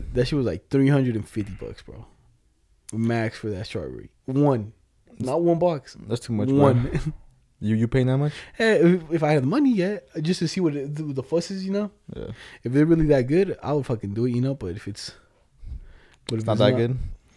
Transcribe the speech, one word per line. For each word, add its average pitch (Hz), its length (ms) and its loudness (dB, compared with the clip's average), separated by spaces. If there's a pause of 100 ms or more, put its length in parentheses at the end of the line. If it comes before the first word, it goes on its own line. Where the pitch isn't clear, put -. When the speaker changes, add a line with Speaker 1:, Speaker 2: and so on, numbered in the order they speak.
(140)
Speaker 1:
that 123 160 2
shit 151 80 -2
was, 131 80 0
like, 87 240 -4
three 139 180 4
hundred 135 300 2
and 104 100 -8
fifty 101 320 -6
bucks, 107 220 -14
bro. - 240 -18 (880)
Max 113 440 -2
for 110 120 -8
that 92 160 -6
strawberry. 64 440 -10 (160)
One. 131 460 0 (480)
Not 139 220 -2
one 170 180 2
box. 165 380 -2 (100)
Speaker 2:
That's 113 140 -4
too - 120 -8
much, 107 140 0
bro. 135 100 4
Speaker 1:
One. 139 600 4
<laughs> - 60 -20 (420)
Speaker 2:
You, 107 120 2
you 117 100 2
paying 127 200 2
that 131 100 2
much? 147 160 0 (240)
Speaker 1:
Hey, 226 180 4
if, 170 340 6
if 156 140 -2
I 151 80 4
had 151 120 4
the 127 40 2
money, 262 260 2
yeah, 196 260 -2 (220)
just 175 180 0
to 170 100 0
see - 100 -6
what 160 160 0
it, 143 200 -6
the, 156 80 -6
the 139 200 -6
fuss 170 260 -2
is, 190 160 -8
you 190 60 -4
know? 202 200 -2 (220)
Speaker 2:
Yeah. - 120 -10 (360)
Speaker 1:
If 120 120 -4
they're 147 120 6
really 165 200 4
that 139 220 4
good, 175 360 0
I 131 80 -4
would 147 140 -2
fucking 101 280 -4
do 113 120 0
it, 127 60 0
you 120 100 0
know? 135 120 0
But 95 220 -8
if 101 100 -12
it's, - 280 -12 (1120)
but 117 80 -4
Speaker 2:
It's 110 80 -4
Speaker 1:
if 110 40 -8
Speaker 2:
not 110 60 2
Speaker 1:
it's 107 60 2
Speaker 2:
that 104 120 6
Speaker 1:
not - 60 2
Speaker 2:
good? 120 200 0 (400)